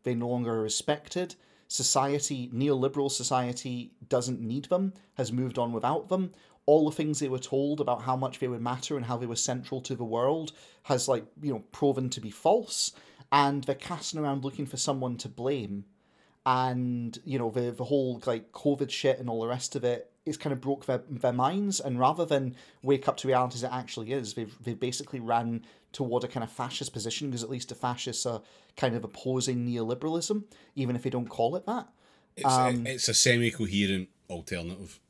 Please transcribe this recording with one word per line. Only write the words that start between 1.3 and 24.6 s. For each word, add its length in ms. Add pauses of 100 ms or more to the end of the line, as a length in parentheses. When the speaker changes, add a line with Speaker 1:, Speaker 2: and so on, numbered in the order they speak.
Speaker 1:
society, 880
neoliberal 560
society 800 (180)
doesn't 320
need 260
them, 260 (220)
has 180
moved 260
on 140
without 360
them. 220 (340)
All 240
the 60
things 240
they 100
were 120
told 400
about 220
how 120
much 240
they 80
would 160
matter 340
and 80
how 120
they 100
were 80
central 460
to 160
the 80
world 480 (320)
has, 240
like, 160 (160)
you 120
know, 200
proven 380
to 100
be 100
false, 600 (400)
and 320
they're 100
casting 460
around 240
looking 220
for 100
someone 400
to 120
blame. 580 (600)
And, 800
you 140
know, 120
the, 220
the 120
whole, 420
like, 260
covid 380
shit 280
and 100
all 120
the 80
rest 260
of 80
it, 260 (160)
it's 120
kind 160
of 80
broke 260
their, 240
their 220
minds, 480
and 180
rather 260
than 300 (300)
wake 240
up 80
to 100
reality 300
as 80
it 80
actually 400
is, 220
they've, 280